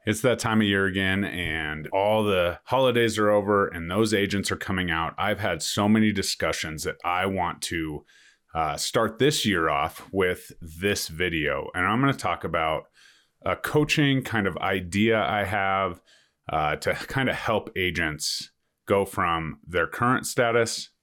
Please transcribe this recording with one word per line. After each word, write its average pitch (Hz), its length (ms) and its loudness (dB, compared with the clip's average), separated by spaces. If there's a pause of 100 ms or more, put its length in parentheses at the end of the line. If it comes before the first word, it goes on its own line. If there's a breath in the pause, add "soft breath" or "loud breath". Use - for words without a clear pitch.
It's 107 140 0
that 120 160 4
time 110 240 2
of 107 40 4
year 98 200 4
again, 95 360 0
and 78 640 -4
all 104 360 2
the 90 400 2
holidays 117 540 2
are 107 100 4
over, 101 400 4
and 82 220 -6
those 110 240 2
agents 98 360 0
are 98 60 -2
coming 92 340 -2
out. 80 280 -2
I've 98 200 -2
had 92 240 -2
so - 240 0
many 107 260 6
discussions 80 720 -4
that 78 200 -4
I 90 220 0
want 90 380 -2
to, 80 420 -6 (480 soft breath)
uh, 78 240 -2
start 110 400 0
this 147 260 2
year 87 240 2
off 73 420 -2
with 90 420 -2 (100)
this 85 460 -2
video. 78 680 -2
And 90 100 -2
I'm 107 160 2
gonna 139 140 2
talk - 280 -4
about 80 420 -2 (600 soft breath)
a 92 100 0
coaching 143 680 2
kind 107 240 0
of 85 100 -2
idea 98 680 0
I 98 220 0
have, 95 560 -2 (500 soft breath)
uh, 76 260 0
to 90 180 -2
kinda 127 400 -2
help - 420 -2
agents 85 760 -4 (360)
go 98 180 4
from 82 580 -2
their 85 240 0
current 120 400 0
status 117 640 0 (140)